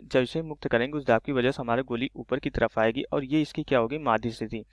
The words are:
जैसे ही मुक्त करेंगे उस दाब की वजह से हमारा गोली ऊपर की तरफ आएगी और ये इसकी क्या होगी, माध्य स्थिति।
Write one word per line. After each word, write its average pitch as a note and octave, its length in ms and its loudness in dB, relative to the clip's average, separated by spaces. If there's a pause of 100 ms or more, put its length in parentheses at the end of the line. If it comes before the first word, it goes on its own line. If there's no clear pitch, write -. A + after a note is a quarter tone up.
जैसे C3 340 0
ही D#3+ 80 -4
मुक्त D#3 220 -10
करेंगे B2+ 300 2
उस C3+ 80 -4
दाब A2+ 140 6
की D3 120 -4
वजह B2+ 180 2
से C3+ 120 -6
हमारा A#2 200 0
गोली B2+ 340 -4
ऊपर B2+ 220 -2
की - 120 -4
तरफ A#2 280 0
आएगी A2+ 260 2
और D3 200 -2
ये D3 180 0
इसकी D3+ 200 -4
क्या C3+ 160 2
होगी, A#2 220 0
माध्य A2+ 300 0
स्थिति। A2+ 320 -8 (100)